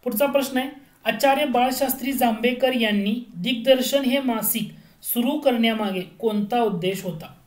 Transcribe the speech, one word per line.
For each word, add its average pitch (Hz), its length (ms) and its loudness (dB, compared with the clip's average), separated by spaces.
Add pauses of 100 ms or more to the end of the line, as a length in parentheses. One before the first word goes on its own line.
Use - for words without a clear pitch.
पुढचा 247 220 0
प्रश्न 269 320 0
आहे, 277 300 -6 (180)
आचार्य 269 400 2
बाळशास्त्री 254 680 0
जांभेकर 247 600 0
यांनी 220 600 0
दिग्दर्शन 254 680 2
हे 269 180 2
मासिक 220 520 -2 (320)
सुरू 262 360 0
करण्यामागे 226 640 0
कोणता 214 600 -2
उद्देश 190 420 -2
होता? 160 300 -8 (140)